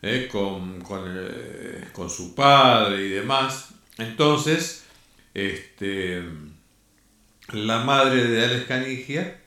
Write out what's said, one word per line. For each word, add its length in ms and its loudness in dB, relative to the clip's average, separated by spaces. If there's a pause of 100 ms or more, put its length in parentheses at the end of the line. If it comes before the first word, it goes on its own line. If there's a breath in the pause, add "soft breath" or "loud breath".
eh, 300 -4
con, 500 -6
con, 260 -10
eh, 840 -12
con 160 -10
su 260 -12
padre 680 6
y 40 -4
demás. 600 -2 (280)
Entonces, 880 0 (480 soft breath)
este, 880 -6 (1300)
la 300 -2
madre 420 4
de 180 4
Alex 220 0
Canigia 800 -6